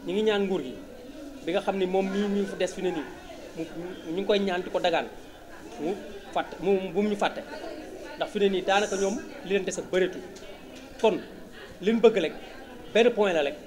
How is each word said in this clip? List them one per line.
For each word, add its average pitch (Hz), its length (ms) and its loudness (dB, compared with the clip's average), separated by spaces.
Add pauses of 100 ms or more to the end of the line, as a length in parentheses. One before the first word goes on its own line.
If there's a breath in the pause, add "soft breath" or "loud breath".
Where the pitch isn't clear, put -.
Ñu 170 60 -2
ngi 208 100 2
ñaan 208 240 4
nguur 185 160 0
gi 127 100 -8 (720)
bi 165 60 -2
nga 190 100 2
xam 196 160 -2
ni 185 80 4
moom 190 240 2
mii 202 180 2 (120)
ñu 196 60 2
fa 190 100 -6
des 180 180 0
fi 190 80 -8
ne 180 100 0
nii, 156 120 -2 (540)
mu, 165 60 -4 (140)
mu, 170 380 -8
ñu 190 60 0
ngi 190 40 -2
koy 208 140 6
ñaan 185 220 2
di 180 80 -6
ko 180 100 0
dagaan, 165 280 2 (760)
mu 160 100 -2 (420)
fàtte, - 280 -2
mu, 190 180 4 (140)
bu 190 80 2
mu 214 80 4
ñu 208 60 2
fàtte. 180 260 0 (760)
Ndax 160 160 -2
fi 208 80 -2
ne 196 100 6
nii 185 120 2
daanaka 202 340 2
ñoom 196 200 0 (300)
li 175 80 -10
leen 190 120 2
dese 180 160 -4 (100)
bëreetul. 180 300 2 (800)
Kon 202 180 6 (640)
li 190 100 4
ñu 233 80 4
bëgg 220 180 8
rek, 160 160 0 (600)
benn 233 180 8
point 202 220 4
la 156 100 4
rek 139 120 0 (120)